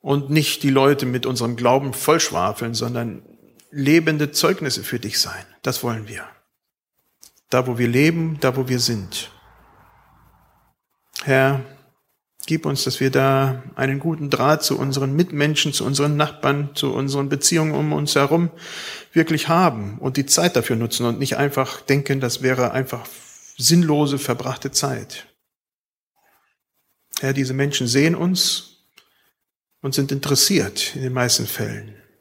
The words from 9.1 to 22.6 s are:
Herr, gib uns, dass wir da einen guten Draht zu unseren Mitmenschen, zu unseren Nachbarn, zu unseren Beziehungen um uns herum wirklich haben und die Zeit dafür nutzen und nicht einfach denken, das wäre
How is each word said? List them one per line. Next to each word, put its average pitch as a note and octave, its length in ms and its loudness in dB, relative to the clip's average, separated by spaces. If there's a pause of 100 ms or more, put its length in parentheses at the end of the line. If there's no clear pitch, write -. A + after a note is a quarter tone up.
Herr, C3+ 400 2 (840)
gib D#3 180 -2
uns, C#3 180 -2
dass B2+ 160 -4
wir C3+ 120 2
da C3+ 500 2 (140)
einen C3+ 240 -2
guten D#3 320 -2
Draht D3 320 2
zu - 160 0
unseren C3+ 360 -2
Mitmenschen, D3+ 560 2
zu - 140 -2
unseren C#3+ 320 0
Nachbarn, C#3+ 580 0
zu C#3 180 -2
unseren C#3 360 -2
Beziehungen D#3 440 0
um D3+ 200 0
uns D3 220 -2
herum D#3 340 4 (640)
wirklich D#3+ 340 2
haben A#2+ 520 2
und C3+ 180 -4
die C#3 80 0
Zeit E3+ 300 2
dafür A#2+ 200 2
nutzen A#2 300 -2
und A#2 140 0
nicht C3 180 -2
einfach C#3 440 -2
denken, C#3 380 0
das B2 220 -2
wäre B2+ 300 2